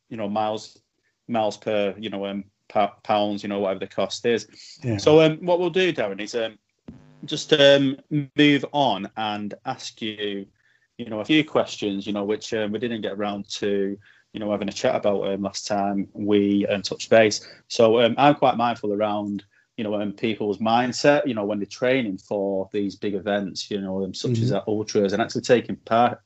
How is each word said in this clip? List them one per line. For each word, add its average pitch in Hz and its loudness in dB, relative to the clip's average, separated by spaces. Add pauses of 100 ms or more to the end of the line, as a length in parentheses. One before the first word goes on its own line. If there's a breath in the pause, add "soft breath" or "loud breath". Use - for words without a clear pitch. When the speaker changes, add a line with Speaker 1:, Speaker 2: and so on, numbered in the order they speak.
Speaker 1:
you 117 -12
know, 104 -6
miles, 107 -4 (460)
miles 110 -2
per, 101 -2
you 110 -8
know, 98 -8
um, 98 -6 (240)
pa-, - -2
pounds, 104 0
you 104 -6
know, 101 -2
whatever 95 -2
the 98 -8
cost - -4
is. 117 0 (380 loud breath)
Speaker 2:
Yeah. 113 -2
Speaker 1:
So, 151 6
um, 156 4
what 175 0
we'll 180 0
do, 180 0
Darren, 101 -4
is, 104 -8
um, 110 -4 (640)
just, 151 0
um, 139 8 (400)
move 147 4
on 107 0
and 104 -4 (120)
ask - -10
you, 104 -6 (520)
you 120 -10
know, 110 -6
a 101 -6
few 156 2
questions, 104 -2
you 107 -8
know, 101 -4
which, 107 -4
um, 107 -4
we 107 -4
didn't 117 -6
get 98 -6
around 101 -8
to, 101 -2 (360 soft breath)
you 113 -10
know, 104 -4
having 101 -2
a 98 -8
chat 123 0
about, 101 0
um, 98 -4
last - -8
time 101 -2
we, 101 2
um, 101 -2
touched - -8
base. 110 4 (220 loud breath)
So, 117 4
um, 117 4
I'm 147 6
quite 123 2
mindful 117 -2
around, 104 -2 (320)
you 117 -6
know, 104 -2
um, 101 -4
people's 104 -4
mindset, 123 2
you 127 -4
know, 107 -4
when 104 -2
they're 98 -6
training 123 -2
for 98 -4
these 101 -4
big 104 -6
events, 101 -4
you 101 -4
know, 95 -4
um, 92 -6
such 127 -2
as 117 0
Speaker 2:
Mm-hmm. 113 2
Speaker 1:
that 98 -2
ultras 104 0
and 104 0
actually 120 -4
taking 113 2
part 113 2